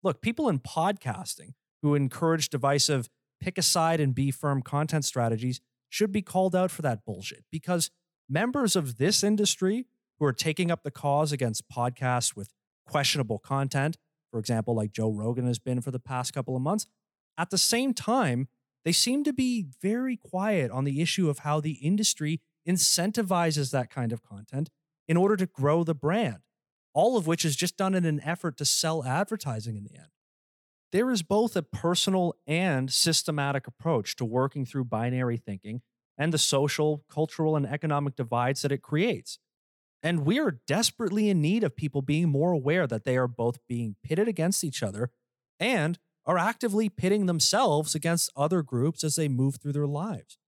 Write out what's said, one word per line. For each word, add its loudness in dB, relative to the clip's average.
Look, 0
people 0
in 2
podcasting -4
who 2
encourage 0
divisive, 0
pick -6
a -2
side 2
and 2
be 0
firm -2
content -2
strategies -2
should 0
be 0
called 0
out 2
for -12
that -2
bullshit, -12
because -2
members 0
of -2
this 2
industry 0
who 2
are 2
taking -2
up -2
the -8
cause 0
against -4
podcasts -2
with -12
questionable 0
content, -2
for -6
example, 0
like -2
Joe 0
Rogan -2
has 0
been -4
for -6
the -6
past -6
couple -4
of -2
months, 0
at -2
the 0
same 2
time, 2
they 2
seem 2
to 0
be 0
very 0
quiet 0
on -2
the 0
issue 2
of -2
how 0
the -2
industry 0
incentivizes 2
that -2
kind -4
of -6
content -8
in 4
order 4
to 0
grow 2
the 0
brand, 0
all 4
of 0
which 2
is 2
just -2
done 0
in 2
an 0
effort -4
to -6
sell 0
advertising -4
in -10
the -20
end. -20
There 2
is 0
both 2
a 0
personal 0
and 0
systematic 0
approach -2
to -4
working -2
through -4
binary -2
thinking -10
and 0
the 2
social, 2
cultural, 0
and 0
economic -2
divides -2
that 0
it -4
creates. -2
And 0
we 4
are 0
desperately 0
in 4
need 2
of -2
people -2
being 2
more 2
aware 2
that -4
they 2
are 2
both -2
being -4
pitted 0
against 0
each -4
other -4
and 0
are 2
actively 0
pitting 2
themselves 2
against 0
other 2
groups 0
as 0
they 0
move 2
through -8
their 0
lives. -6